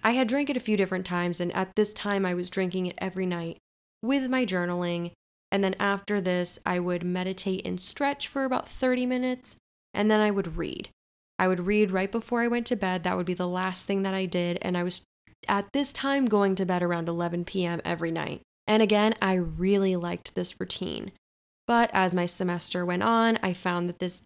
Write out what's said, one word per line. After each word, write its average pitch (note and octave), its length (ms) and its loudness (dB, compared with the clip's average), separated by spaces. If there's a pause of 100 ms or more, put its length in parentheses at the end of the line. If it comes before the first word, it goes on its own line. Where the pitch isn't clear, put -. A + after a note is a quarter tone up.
I G#3+ 80 4
had B3+ 160 2
drank C#4 220 0
it C4+ 80 -2
a A#3+ 40 -2
few G#3+ 140 0
different F#3 300 0
times, F3 340 -2
and F3 140 -2
at F#3 220 -2
this G#3 180 2
time G3+ 320 -2
I F3+ 80 0
was F3+ 160 -4
drinking F#3 380 -2
it F3 100 -8
every F#3 280 -4
night E3+ 320 -4 (440)
with C4 280 2
my B3+ 160 2
journaling. F3 680 -2 (380)
And G3 140 2
then F#3+ 160 0
after G3+ 400 0
this, F3+ 460 0
I F3+ 140 0
would F3 260 -2
meditate F#3 600 -4
and F3+ 140 -4
stretch - 480 -4
for C4+ 160 -2
about B3+ 240 -2
thirty B3+ 380 0
minutes, B3+ 500 -2 (380)
and G#3 180 4
then G#3+ 80 6
I G#3+ 100 4
would F#3 280 -2
read. - 320 -6 (500)
I F#3 80 4
would F3+ 180 2
read G#3 260 4
right F#3+ 200 0
before A#3 300 -2
I A#3+ 80 2
went A#3+ 180 0
to B3 80 2
bed. F#3 280 0
That F3+ 120 0
would F3+ 100 0
be F3+ 80 0
the F3+ 140 -2
last F#3 400 -4
thing G3 160 0
that F#3+ 100 0
I F#3+ 120 0
did, F3 360 0
and F3+ 160 -2
I F3 60 0
was F3+ 200 -4 (440)
at G3+ 240 0
this C#4 220 0
time C#4 320 2
going G3+ 300 4
to F#3+ 100 0
bed F3+ 180 2
around E3+ 240 0
eleven E3+ 380 -2
P F#3 200 -2
M E3+ 200 -2
every E3+ 260 -2
night. - 300 -4 (260)
And A3 160 6
again, G#3+ 380 4
I F#3+ 140 2
really F#3 600 2
liked F3 400 -6
this F3+ 240 -4
routine. F3+ 540 -6 (520)
But A#3 280 4
as F#3 200 2
my F3 120 2
semester F3+ 600 -2
went F3+ 180 0
on, A3+ 380 4
I F#3 120 0
found F3 340 -2
that F3 120 -8
this F3+ 260 -4